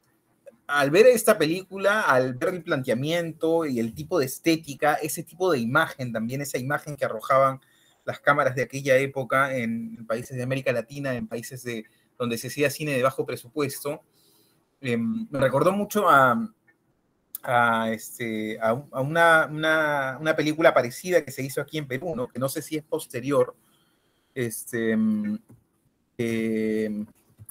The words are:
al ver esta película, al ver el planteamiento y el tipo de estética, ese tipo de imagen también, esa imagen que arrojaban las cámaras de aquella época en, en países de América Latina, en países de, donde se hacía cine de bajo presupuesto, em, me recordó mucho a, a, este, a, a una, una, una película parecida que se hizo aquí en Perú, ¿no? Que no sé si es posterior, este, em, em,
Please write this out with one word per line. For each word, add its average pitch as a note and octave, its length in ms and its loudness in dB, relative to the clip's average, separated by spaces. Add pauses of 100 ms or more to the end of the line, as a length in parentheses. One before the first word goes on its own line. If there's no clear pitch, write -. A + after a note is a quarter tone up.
(680)
al C#3+ 220 2
ver G3 160 8
esta A3 320 6
película, F#3+ 640 0
al C3 320 4
ver E3 220 -2
el E3 80 -8
planteamiento D#3+ 1000 0
y B2+ 140 -2
el A2+ 140 -2
tipo D#3 240 -4
de C3+ 80 2
estética, D3 680 0
ese D#3 260 -4
tipo F3 300 -2
de C3+ 80 2
imagen B2+ 520 -2
también, A#2 300 -4
esa C#3 160 -6
imagen D3 380 -6
que C3 100 -4
arrojaban C3+ 560 2 (420)
las - 160 -8
cámaras C#3+ 360 2
de C3 80 0
aquella C3+ 340 2
época C3+ 580 0
en, A#2 420 -4
en A#2 100 -16
países B2+ 300 -6
de B2 60 -2
América C3+ 280 -2
Latina, C3 440 -4
en A2+ 120 -6
países A#2+ 360 -10
de, A2+ 220 -8 (320)
donde A#2 200 -2
se B2+ 100 -8
hacía C#3+ 220 0
cine D3+ 240 -4
de B2+ 100 0
bajo C3+ 220 0
presupuesto, C#3 760 -6 (800)
em, A2+ 480 -2
me C#3 100 -4
recordó C#3 320 4
mucho G3+ 380 0
a, B2 420 6 (920)
a, A#2 480 2
este, A2 680 -6
a, A2+ 100 0
a C3 320 -2
una, D#3+ 480 4
una, D3+ 720 0
una D#3 160 0
película D#3 380 4
parecida D3+ 500 2
que C3 80 -14
se C3 120 -8
hizo C#3 180 -6
aquí D#3 160 -8
en D3 100 -8
Perú, C3+ 280 -6
¿no? B2 120 -6
Que - 120 -12
no C3+ 100 -2
sé D#3 120 -8
si D#3 140 -8
es D3+ 80 -6
posterior, C3+ 720 -2 (800)
este, A2+ 580 -4
em, G#2+ 480 0 (800)
em, A2 880 -2 (440)